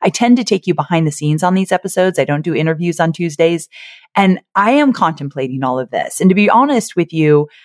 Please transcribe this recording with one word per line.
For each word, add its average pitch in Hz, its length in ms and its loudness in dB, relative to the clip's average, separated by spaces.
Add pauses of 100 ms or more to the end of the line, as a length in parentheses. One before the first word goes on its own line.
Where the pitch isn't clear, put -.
I - 80 0
tend 240 280 2
to 254 60 -2
take 196 240 -2
you 180 60 0
behind 160 320 -2
the 151 60 -2
scenes 151 320 -2
on 180 100 2
these 190 180 0
episodes. 185 460 -2
I 135 80 2
don't 147 160 -2
do 160 140 -4
interviews 160 440 -2
on 165 120 0
Tuesdays. 165 580 -2 (460)
And 190 260 2 (140)
I 208 160 2
am 285 220 2
contemplating 139 680 -4
all 127 160 -2
of 123 120 -8
this. - 300 -6
And 185 80 4
to 180 60 4
be 208 140 2
honest 262 460 0
with 170 180 -2
you, 151 360 2 (160)